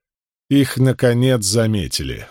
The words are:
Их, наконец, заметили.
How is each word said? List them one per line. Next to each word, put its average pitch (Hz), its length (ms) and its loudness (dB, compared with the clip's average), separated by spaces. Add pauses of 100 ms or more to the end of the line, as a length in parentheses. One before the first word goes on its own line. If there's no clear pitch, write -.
(500)
Их, 139 280 2
наконец, 127 680 2
заметили. 95 880 -2